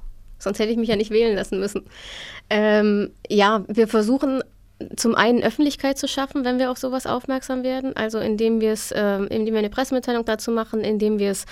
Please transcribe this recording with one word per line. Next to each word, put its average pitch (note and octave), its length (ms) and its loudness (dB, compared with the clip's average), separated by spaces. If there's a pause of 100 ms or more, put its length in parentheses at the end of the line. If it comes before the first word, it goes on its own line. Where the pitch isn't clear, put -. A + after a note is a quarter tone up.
(380)
Sonst G3+ 200 -4
hätte G#3+ 120 0
ich A#3 80 0
mich A3+ 100 0
ja A3+ 80 2
nicht G#3 140 -2
wählen A3+ 240 4
lassen F#3+ 240 -2
müssen. G3 240 -2 (680)
Ähm, G#3 600 4 (180)
ja, G3+ 380 4
wir G#3+ 220 2
versuchen B3+ 540 2 (520)
zum A3+ 220 0
einen A#3 260 4
Öffentlichkeit C#4 560 0
zu - 80 -4
schaffen, C4+ 380 -4
wenn B3 160 0
wir B3+ 100 2
auf B3+ 80 -6
sowas B3+ 260 -4
aufmerksam B3+ 600 -4
werden, C4 320 -4
also A3 240 -2
indem A3 400 2
wir A3 100 2
es, A3 240 -4
ähm, G3+ 340 0
indem A3 260 0
wir A3 40 2
eine G#3 120 0
Pressemitteilung B3 540 -2
dazu A3 280 -2
machen, A3 300 -2
indem G#3+ 360 0
wir G3+ 140 0
es F#3+ 200 -6